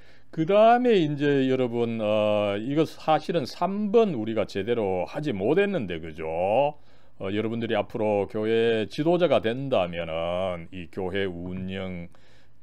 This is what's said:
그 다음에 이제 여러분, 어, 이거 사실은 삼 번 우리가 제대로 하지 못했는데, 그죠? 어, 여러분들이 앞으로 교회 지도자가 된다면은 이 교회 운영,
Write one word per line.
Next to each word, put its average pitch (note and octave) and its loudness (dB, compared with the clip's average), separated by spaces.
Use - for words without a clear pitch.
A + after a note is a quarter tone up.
그 D#3+ -2
다음에 A3+ 6
이제 C#3+ 4
여러분, A#2 2
어, G#2 4
이거 C#3+ 2
사실은 D#3 0
삼 G3 -2
번 A3 4
우리가 A2 -2
제대로 G2 0
하지 D3+ -4
못했는데, A#2 0
그죠? E2+ -2
어, F#2+ -6
여러분들이 A2+ -2
앞으로 G#2 0
교회 A2+ 0
지도자가 D3+ 2
된다면은 F2 -2
이 F2+ -12
교회 G2 -2
운영, F#2 -6